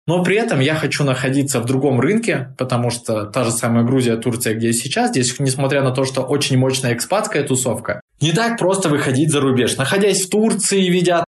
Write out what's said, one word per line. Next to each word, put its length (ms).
Но 180
при 120
этом 240
я 160
хочу 280
находиться 560
в 60
другом 340
рынке, 580
потому 320
что 360
та 180
же 80
самая 320
Грузия, 340
Турция, 360
где 140
я 60
сейчас, 380
здесь, 280
несмотря 420
на 100
то, 120
что 180
очень 360
мощная 360
экспатская 500
тусовка, 580
не 140
так 240
просто 320
выходить 420
за 80
рубеж. 380
Находясь 480
в 40
Турции, 600
ведя 340